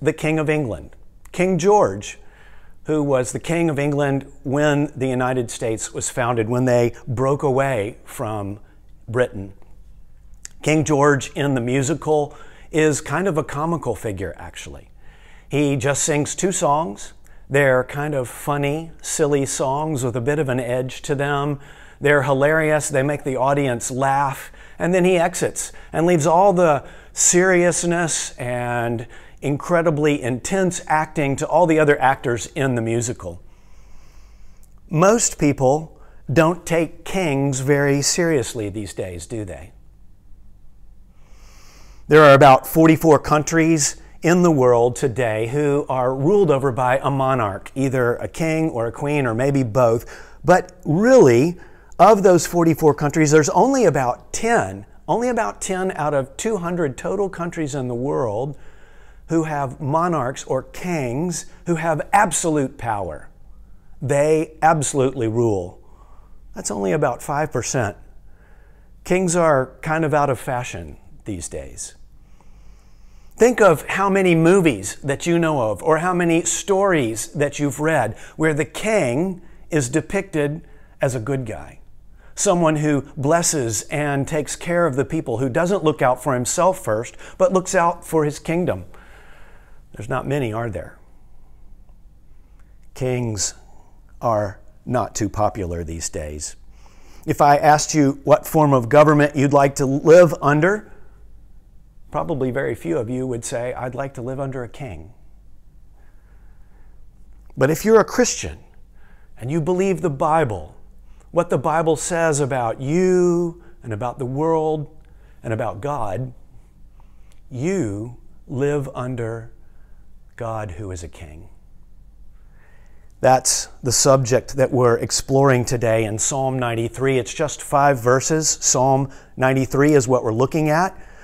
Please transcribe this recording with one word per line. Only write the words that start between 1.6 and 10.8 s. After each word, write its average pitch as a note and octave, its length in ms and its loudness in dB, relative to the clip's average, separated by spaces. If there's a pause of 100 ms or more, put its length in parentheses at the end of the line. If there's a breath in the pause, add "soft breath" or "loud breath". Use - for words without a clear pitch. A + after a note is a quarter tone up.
who D3+ 180 0
was C3 300 0
the C3 60 -6
King E3 300 -2
of C#3+ 100 -2
England C#3+ 460 0 (200)
when D3 520 0
the C3+ 100 -4
United B2+ 440 -2
States A2+ 420 -6
was - 160 -8
founded, A#2 400 -2
when B2 160 0
they A#2+ 300 2 (120)
broke C3+ 360 -2
away C3 600 -2
from G#2 560 -8 (480 soft breath)
Britain. A2+ 460 -2 (1120)
King D3+ 220 2